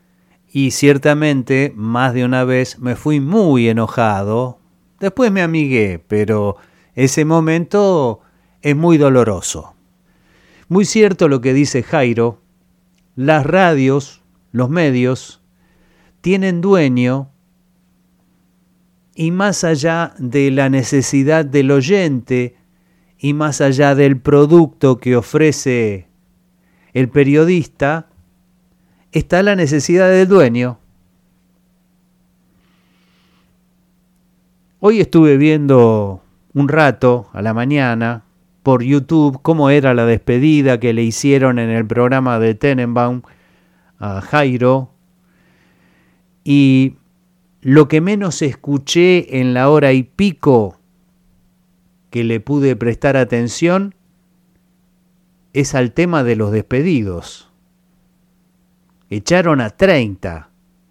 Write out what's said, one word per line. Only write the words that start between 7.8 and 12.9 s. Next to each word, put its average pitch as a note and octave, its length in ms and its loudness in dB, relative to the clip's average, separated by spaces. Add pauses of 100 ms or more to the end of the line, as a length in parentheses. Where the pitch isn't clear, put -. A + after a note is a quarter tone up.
es D3 120 0
muy E3 220 2
doloroso. A#2+ 800 0 (960)
Muy F#3+ 140 2
cierto F#3+ 440 2
lo C3+ 120 0
que C3 120 -2
dice C3+ 300 0
Jairo. A#2+ 600 -2 (720)